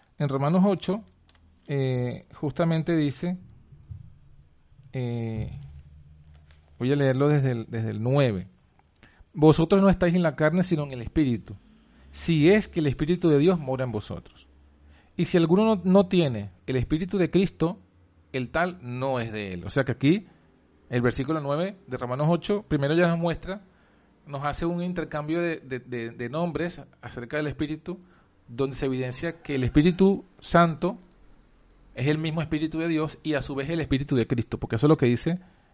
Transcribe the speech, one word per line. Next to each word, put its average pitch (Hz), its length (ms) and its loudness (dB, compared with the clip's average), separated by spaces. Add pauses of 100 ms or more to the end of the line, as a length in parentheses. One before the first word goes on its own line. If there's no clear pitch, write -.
(160)
En 143 140 -2
Romanos 147 340 2
ocho, 202 380 0 (640)
eh, 127 680 -4
justamente 165 640 0
dice, 160 400 -2 (1600)
eh, 117 680 -6 (1160)
voy 127 140 0
a 143 40 4
leerlo 139 320 4
desde 139 220 4
el, 113 180 -4
desde 113 220 -4
el 107 120 -6
nueve. 120 460 2 (880)
"Vosotros 160 480 6
no 196 80 6
estáis 175 240 2
en 180 80 2
la 151 140 0
carne, 156 260 2
sino 156 220 0
en 135 80 -8
el 123 100 -8
Espíritu, 117 540 -2 (560)
si 160 360 2
es 208 200 4
que - 100 -6
el 151 80 0
Espíritu 156 420 0
de 143 100 6
Dios 175 200 4
mora 131 260 -4
en 120 80 -4
vosotros. - 560 -10 (680)
Y 175 80 0
si - 120 0
alguno 175 280 4
no, 214 200 2
no 190 220 6
tiene 131 460 0 (140)
el 131 100 -2
Espíritu 165 420 -2
de 165 120 2
Cristo, 175 500 0 (520)
el 127 180 -4
tal 175 320 -2
no 127 360 -4
es 113 140 -4
de 101 200 -6
él". 87 120 -8
O 90 40 -10
sea 135 140 0
que 127 100 -2
aquí, 160 360 2 (600)
el 120 140 -2
versículo 139 380 0
nueve 160 380 -4 (100)
de 127 80 -8
Romanos 127 340 -2
ocho, 202 320 0
primero 143 320 -2
ya 175 140 4
nos 170 100 0
muestra, 170 460 -4 (640)
nos 143 180 -8
hace 147 220 -2
un 175 160 -2
intercambio 160 580 -4
de, 170 180 -2
de, 131 200 -8
de, 120 320 -8
de 117 180 -8
nombres 160 540 -4 (180)
acerca 120 360 -10
del 151 100 -2
Espíritu, 151 540 -8 (480)
donde 131 260 -4
se 139 120 -4
evidencia 131 540 -6
que 147 140 -8
el 131 80 -2
Espíritu 180 600 2 (160)
Santo 175 580 2 (960)
es 127 140 -2
el 151 100 2
mismo 160 240 -2
Espíritu 156 360 -4
de 165 100 -2
Dios 156 340 -2
y 156 120 -2
a 131 80 -2
su 143 120 -8
vez 135 160 -4
el 165 100 -2
Espíritu 139 360 -2
de 113 100 2
Cristo, 117 320 -4
porque - 180 -4
eso 139 100 2
es - 20 6
lo 156 80 6
que 131 100 2
dice 143 320 0 (360)